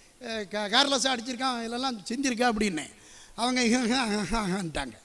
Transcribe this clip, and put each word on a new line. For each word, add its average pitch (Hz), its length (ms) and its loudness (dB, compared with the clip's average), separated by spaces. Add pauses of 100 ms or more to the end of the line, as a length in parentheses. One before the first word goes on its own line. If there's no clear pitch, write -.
(220)
அஹ், 220 260 -8
க-, 208 240 -4
கேர்லெஸ்ஸாக 262 460 4
அடிச்சிருக்கான், 240 480 -4
இதெல்லாம் 240 340 -4
சிந்திருக்கா?" 247 560 0
அப்படின்னேன். 185 380 -2 (420)
அவங்க 247 260 0
"ன்ட்டாங்க." 208 1400 0